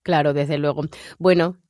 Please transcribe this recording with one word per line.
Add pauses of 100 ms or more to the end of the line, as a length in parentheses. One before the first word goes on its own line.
Claro,
desde
luego. (360)
Bueno, (120)